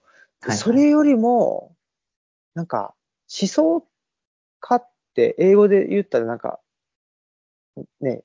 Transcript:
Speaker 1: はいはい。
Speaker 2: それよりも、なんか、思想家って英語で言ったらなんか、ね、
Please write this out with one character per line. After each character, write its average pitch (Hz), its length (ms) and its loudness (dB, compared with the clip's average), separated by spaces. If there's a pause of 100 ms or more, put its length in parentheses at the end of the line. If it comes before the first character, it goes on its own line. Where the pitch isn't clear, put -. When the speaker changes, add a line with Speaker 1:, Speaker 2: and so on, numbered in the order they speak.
(420)
Speaker 1:
は - 60 -12
い - 20 -4
は 220 60 -4
い。 - 20 -6
Speaker 2:
そ 214 140 -2
れ 277 180 4
よ 302 140 4
り 285 120 2
も、 226 600 -2 (800)
な 170 80 -6
ん - 20 -8
か、 113 280 -8 (480)
思 196 60 0
想 320 380 -2 (760)
家 - 160 -2
っ - 140 -6 (260)
て 117 240 0
英 190 160 4
語 208 140 6
で 196 180 2
言 196 140 -2
っ - 20 -14
た 131 160 -4
ら 117 60 -2
な 117 100 -6
ん 113 40 -14
か、 - 200 -10 (1400)
ね、 120 240 -6